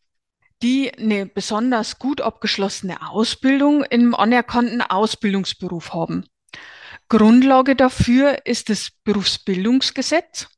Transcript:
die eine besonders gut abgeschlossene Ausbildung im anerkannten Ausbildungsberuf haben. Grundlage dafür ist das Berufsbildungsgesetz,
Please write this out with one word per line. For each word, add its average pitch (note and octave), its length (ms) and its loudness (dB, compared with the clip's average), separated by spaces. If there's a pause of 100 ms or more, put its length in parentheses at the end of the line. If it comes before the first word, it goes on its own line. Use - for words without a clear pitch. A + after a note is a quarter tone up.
(600)
die C4 360 -2
eine G3+ 280 -2
besonders A3 760 -4
gut C4+ 220 -4
abgeschlossene - 880 -6
Ausbildung C#4 760 0
im A#3+ 320 2
anerkannten A#3+ 640 0
Ausbildungsberuf F#3+ 1120 -4
haben. E3+ 320 -6 (840)
Grundlage B3+ 680 6
dafür C4 720 2
ist - 240 -4
das - 220 -6 (120)
Berufsbildungsgesetz, A3 1500 -2